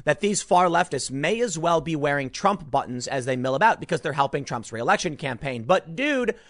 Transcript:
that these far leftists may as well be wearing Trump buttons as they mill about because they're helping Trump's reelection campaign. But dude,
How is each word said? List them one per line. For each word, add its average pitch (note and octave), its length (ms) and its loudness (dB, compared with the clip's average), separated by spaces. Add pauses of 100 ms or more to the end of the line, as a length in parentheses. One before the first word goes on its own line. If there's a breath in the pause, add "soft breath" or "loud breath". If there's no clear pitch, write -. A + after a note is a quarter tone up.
that D3 160 2
these G3+ 220 0
far F3+ 260 4
leftists E3+ 420 0
may D3+ 300 0
as A3 180 -2
well E3 220 2
be D#3+ 160 -2
wearing C#3+ 340 0
Trump G3 400 0
buttons B2 380 -2
as C3 180 -4
they C3 120 0
mill C3 180 0
about G3+ 240 4
because D#3+ 220 -4
they're D3 120 -4
helping C#3 300 0
Trump's A#2 300 -8
reelection D3+ 420 0
campaign. B2+ 480 -6
But E3 320 0
dude, B3+ 400 0 (140 loud breath)